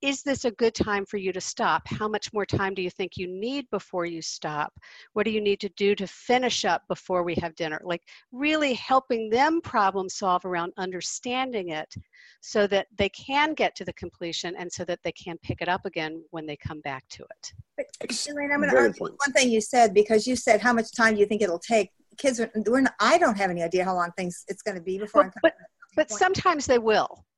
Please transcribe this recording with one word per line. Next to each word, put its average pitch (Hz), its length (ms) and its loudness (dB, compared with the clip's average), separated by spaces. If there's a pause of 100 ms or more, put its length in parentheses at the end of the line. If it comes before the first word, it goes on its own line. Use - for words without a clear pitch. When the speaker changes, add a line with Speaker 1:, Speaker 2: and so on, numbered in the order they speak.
Speaker 1:
is 277 200 -2
this 269 220 -2
a 233 60 2
good 226 240 0
time 202 320 0
for - 100 -8
you 190 160 -2
to 185 80 -6
stop? 170 460 0
How 214 200 -4
much 214 280 -4
more 208 100 0
time 196 300 -2
do 190 80 -6
you 180 80 -4
think 180 260 -8
you 185 100 -8
need 226 440 -6
before 185 340 -4
you 170 160 -8
stop? 151 500 -6 (440)
What 208 100 0
do 220 60 0
you 214 100 0
need 202 200 0
to 202 100 -6
do 202 240 2
to 196 120 -6
finish 247 600 0
up 170 220 0
before 180 340 -2
we 175 140 -2
have 170 180 -4
dinner? 156 280 -6
Like, 170 200 -6 (280)
really 294 440 0
helping 233 560 0
them 302 320 2
problem 190 480 0
solve 180 340 0
around 175 320 -4
understanding 196 960 -4
it 156 240 -8 (480)
so 208 240 2
that 190 220 0 (100)
they 202 120 2
can 294 440 0
get 214 220 0
to 202 100 -10
the 175 80 -10
completion 175 640 -8
and 180 120 -8
so 185 140 -8
that 170 180 -4
they 170 100 -4
can 170 260 -12
pick - 240 -8
it 170 80 -2
up 185 160 0
again 160 360 -6 (100)
when 160 120 -8
they 147 120 -8
come 151 260 -10
back 135 260 -10
to - 140 -18
it. - 320 -18 (240)
Speaker 2:
But, - 80 -6 (160)
Speaker 3:
Ex-, - 240 -6
Speaker 2:
Julian, 285 260 -4
I'm 285 80 2
gonna 294 120 2
Speaker 3:
very 247 160 6
Speaker 2:
argue 196 40 0
Speaker 3:
good - 60 -12
point. - 160 -8 (100)
Speaker 2:
one 277 80 -2
thing 262 160 4
you 220 140 2
said, 226 320 4
because 214 320 4
you 254 100 0
said, 220 240 4
"How 240 140 2
much 226 200 -2
time 220 200 4
do 208 60 2
you 202 60 6
think 208 140 -2
it'll 180 180 0
take?" 214 340 0 (260)
Kids 254 220 0
are, 226 100 -2 (160)
we're 247 160 4
not, 262 180 2
I 240 160 6
don't 285 220 4
have 196 100 0
any 175 140 -2
idea 180 220 2
how 185 100 0
long 170 240 -2
things, 180 300 -6
it's 190 120 -12
gonna 190 220 -8
be 185 160 -4
before 208 240 2
Speaker 1:
Well, 185 120 2
Speaker 2:
I'm - 80 -14
Speaker 1:
but, 330 120 4
Speaker 2:
coming - 100 -20
to - 320 -20
Speaker 1:
but 302 120 2
Speaker 2:
the - 40 -10
point. - 60 -8
Speaker 1:
sometimes 370 480 2
they 247 120 4
will. 214 460 2 (140)